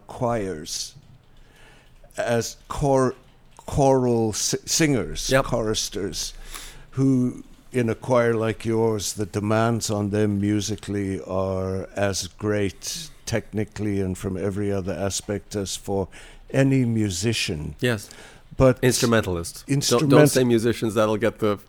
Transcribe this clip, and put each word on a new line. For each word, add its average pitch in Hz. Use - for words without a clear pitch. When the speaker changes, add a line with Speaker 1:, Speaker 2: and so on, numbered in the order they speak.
Speaker 1:
choirs, 110
as 117
chor-, 135
choral 123
si-, -
singers, 113
Speaker 2:
Yep. 131
Speaker 1:
choristers, 107
who 131
in 123
a 110
choir 117
like 110
yours, 110
the 107
demands 110
on 104
them 104
musically 101
are 95
as 98
great -
technically 101
and 92
from 95
every 101
other 95
aspect 98
as 98
for 98
any 135
musician. 101
Speaker 2:
Yes. 120
Speaker 1:
But 131
Speaker 2:
Instrumentalists. 110
Don't, -
don't 139
Speaker 1:
instrument- 143
Speaker 2:
say 131
musicians, 117
that'll 110
get 104
the 104